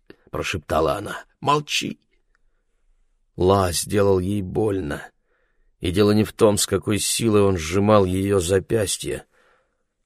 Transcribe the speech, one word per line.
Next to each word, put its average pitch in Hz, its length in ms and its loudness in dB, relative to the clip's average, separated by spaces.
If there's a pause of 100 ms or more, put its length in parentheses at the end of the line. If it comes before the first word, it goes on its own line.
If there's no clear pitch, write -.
(300)
прошептала 80 640 -4
она. 101 300 -12 (160)
«Молчи». - 580 -4 (1400)
Ла 92 320 2
сделал 98 480 0
ей 98 240 -4
больно. 95 580 -4 (800)
И 90 140 -4
дело 104 180 4
не 107 140 4
в - 80 -10
том, 104 260 2
с - 80 0
какой 98 320 -2
силой 104 440 2
он 98 140 2
сжимал 101 480 2
ее 95 360 0
запястье. 92 880 -2 (800)